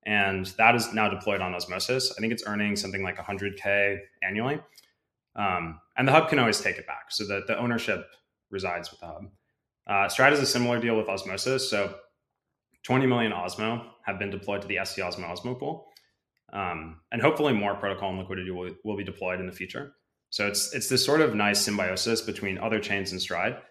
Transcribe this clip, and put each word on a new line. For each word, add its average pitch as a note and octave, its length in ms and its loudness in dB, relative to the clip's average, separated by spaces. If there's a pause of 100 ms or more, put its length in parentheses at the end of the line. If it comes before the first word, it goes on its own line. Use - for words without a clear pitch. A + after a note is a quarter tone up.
And G2 400 2 (100)
that A2+ 180 8
is G#2+ 200 0
now G#2+ 160 4
deployed F#2+ 320 0
on F2+ 120 -2
Osmosis. F#2+ 600 -2
I - 40 -8
think A2+ 120 0
it's A2+ 140 -6
earning G#2 300 0
something G2 260 -4
like F#2 160 -4
a F#2 40 -10
hundred G2 360 -6
K G2+ 400 2 (240)
annually. G#2+ 380 -2 (760)
Um, F2 440 -2 (180)
and B2 100 4
the C3 40 6
hub D#3 180 8
can D3 80 4
always A2+ 220 4
take F#2 180 -2
it - 80 -14
back - 240 -12
so G#2+ 160 -4
that G2 200 -4
the A2+ 120 -2
ownership A#2 480 -2 (440)
resides F2+ 400 -6
with - 100 -20
the F2 60 -14
hub. D#2+ 180 -12 (640)
Uh, G2 220 2
Stride C3+ 240 6
is D3 80 4
a C3 60 2
similar A#2+ 340 2
deal A2+ 160 2
with G#2+ 120 0
Osmosis. G2 600 -2
So G2+ 280 0 (880)
twenty C3 220 4
million A#2 260 4
Osmo G#2+ 520 -4 (200)
have G2 140 -4
been G2 120 -4
deployed G2 320 -4
to E2+ 60 -12
the F#2+ 100 -2
S F#2 160 -4
T F#2+ 80 -4
Osmo F2+ 220 -4
Osmo A#2+ 340 -6
pool. D3 300 -8 (640)
Um, E2 480 -6 (120)
and A#2 80 -2
hopefully D3 320 4
more G2+ 220 2
protocol G2 340 -4
and F#2 100 -4
liquidity F#2 320 -6
will, F2+ 200 -6 (140)
will G#2 120 -4
be G2 80 -6
deployed F#2 360 -4
in F#2 60 -6
the - 60 -10
future. - 400 -10 (380)
So G#2 160 -2
it's, - 280 -2
it's B2+ 140 -4
this B2 160 4
sort D3 160 4
of C3+ 140 4
nice G#2 260 2
symbiosis G2+ 640 0
between G2+ 340 -6
other G#2+ 240 0
chains G2 320 -4
and F#2 80 -6
Stride F#2+ 380 -2 (120)